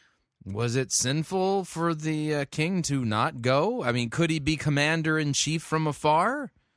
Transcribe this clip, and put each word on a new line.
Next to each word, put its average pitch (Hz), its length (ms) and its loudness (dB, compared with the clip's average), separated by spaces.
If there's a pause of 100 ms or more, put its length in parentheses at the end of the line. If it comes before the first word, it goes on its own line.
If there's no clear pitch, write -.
(440)
was 113 320 -2
it 131 160 -2
sinful 185 720 0
for 170 280 -2
the, 151 400 -2
uh, 143 120 -2
king 170 380 -2
to 139 220 0
not 120 380 0
go? 156 400 2
I 123 80 0
mean, 120 180 0
could 160 220 0
he 160 80 0
be 151 180 0
commander-in-chief 156 1040 0
from 156 240 0
afar? 175 640 2 (260)